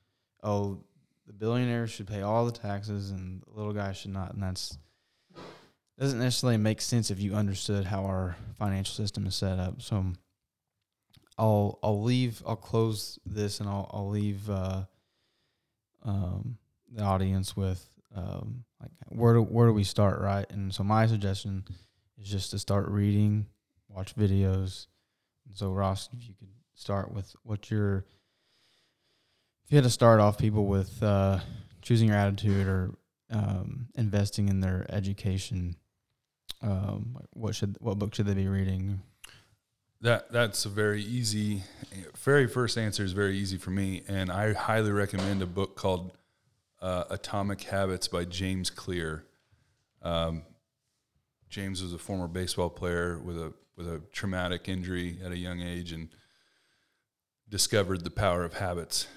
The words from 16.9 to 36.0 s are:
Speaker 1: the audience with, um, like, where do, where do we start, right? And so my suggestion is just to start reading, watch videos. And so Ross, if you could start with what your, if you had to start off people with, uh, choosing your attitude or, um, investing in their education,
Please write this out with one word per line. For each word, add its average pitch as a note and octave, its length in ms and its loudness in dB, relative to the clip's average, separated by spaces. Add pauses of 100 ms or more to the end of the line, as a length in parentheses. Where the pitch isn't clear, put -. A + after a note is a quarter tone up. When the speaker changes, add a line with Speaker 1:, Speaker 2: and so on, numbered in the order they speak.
Speaker 1:
the A2+ 100 -8
audience F#2+ 560 0
with, F#2+ 260 -2 (320)
um, G2 480 -8 (160)
like, - 120 -16 (160)
where A#2 260 6
do, A#2 80 8
where A#2 260 6
do A2+ 60 8
we G#2 100 4
start, G2 380 4
right? G2 300 0
And G2 200 -4
so G2 120 -2
my A2 240 6
suggestion G2 580 -2 (560)
is G2+ 80 -12
just G2+ 220 -4
to G#2 80 -4
start G2 280 0
reading, G#2 600 4 (400)
watch G2 280 -10
videos. F#2+ 720 2 (600)
And G2 100 -18
so G2 140 -4
Ross, F#2+ 420 0
if A#2+ 140 -14
you G2+ 100 -20
could G2 120 -20 (260)
start - 360 -4
with - 300 -10
what G#2+ 300 -8
your, G2+ 340 2 (1600)
if - 80 -20
you D3 60 8
had C#3 80 10
to B2 40 6
start A2+ 300 10
off G#2 180 6
people G#2+ 300 2
with, G2 340 0
uh, G2 380 4 (420)
choosing A2+ 280 6
your G#2 80 6
attitude G2+ 500 4
or, F#2+ 260 0 (380)
um, G2+ 640 -2
investing G2+ 520 2
in G2 120 2
their F#2 300 0
education, F#2+ 840 -2 (840)